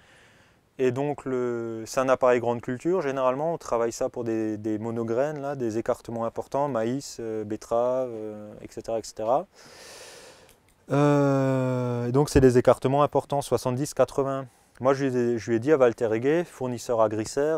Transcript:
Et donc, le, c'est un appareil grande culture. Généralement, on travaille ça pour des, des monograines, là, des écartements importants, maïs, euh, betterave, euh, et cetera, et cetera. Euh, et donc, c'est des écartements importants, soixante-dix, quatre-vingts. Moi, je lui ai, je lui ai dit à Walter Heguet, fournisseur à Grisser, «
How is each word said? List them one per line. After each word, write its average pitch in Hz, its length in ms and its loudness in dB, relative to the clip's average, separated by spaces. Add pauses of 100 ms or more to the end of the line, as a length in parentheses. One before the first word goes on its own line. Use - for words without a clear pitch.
(760)
Et 127 140 2
donc, 139 340 -4
le, 117 600 -4
c'est - 140 -4
un 131 100 2
appareil 123 300 6
grande 117 220 -2
culture. 160 400 -2
Généralement, 139 520 0
on 156 40 -6
travaille 117 340 -2
ça 131 180 -4
pour 123 140 -8
des, 110 340 -2
des 107 220 -4
monograines, 117 600 -2
là, 139 160 -6
des 117 220 -4
écartements 117 480 -4
importants, 139 440 -4
maïs, 123 500 -4
euh, 110 240 -6
betterave, 120 680 -2
euh, 107 420 -12 (100)
et 107 100 -16
cetera, 113 260 -6
et 107 60 -6
cetera. 127 420 -2 (1500)
Euh, 135 1160 2
et 120 40 -4
donc, 143 180 2
c'est 147 100 6
des 127 180 8
écartements 131 460 4
importants, 143 400 0
soixante-dix, 127 500 -2
quatre-vingts. 135 540 0 (320)
Moi, 135 160 4
je 139 100 -2
lui 127 100 0
ai, 120 220 2
je 110 140 -8
lui 117 60 2
ai - 20 2
dit 135 120 0
à 156 60 4
Walter 120 340 4
Heguet, 139 340 0
fournisseur 123 560 -2
à 110 80 4
Grisser, « 139 480 -2